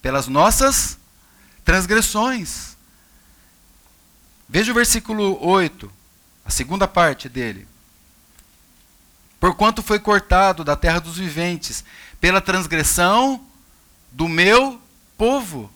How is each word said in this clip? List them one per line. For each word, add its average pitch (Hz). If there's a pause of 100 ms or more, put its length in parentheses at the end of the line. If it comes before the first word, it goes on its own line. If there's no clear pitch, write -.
Pelas 131
nossas 214 (640)
transgressões. 208 (1700)
Veja 214
o 226
versículo 220
oito, 170 (540)
a -
segunda 180
parte 160
dele. 117 (1700)
"Porquanto 208
foi 208
cortado 190
da 147
terra 170
dos 165
viventes, 170 (380)
pela 185
transgressão 185 (680)
do 143
meu 226 (360)
povo 214